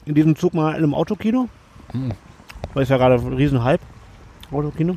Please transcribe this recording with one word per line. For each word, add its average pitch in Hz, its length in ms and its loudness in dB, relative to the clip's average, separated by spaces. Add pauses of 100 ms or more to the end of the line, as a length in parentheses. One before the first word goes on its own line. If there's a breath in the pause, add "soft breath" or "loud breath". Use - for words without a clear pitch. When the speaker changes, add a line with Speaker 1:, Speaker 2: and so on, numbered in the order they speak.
Speaker 1:
in 151 100 -6
diesem 156 180 4
Zug 180 200 -2
mal 156 180 0
in 151 60 -6
einem 147 160 0
Autokino? 220 540 -2 (440)
Speaker 2:
Mhm. 127 180 -6 (640)
Speaker 1:
Weil 139 80 0
ist 131 80 0
ja 135 80 4
gerade 127 160 6
ein 123 180 -2
Riesenhype. 135 500 0 (720)
Autokino? 147 440 -4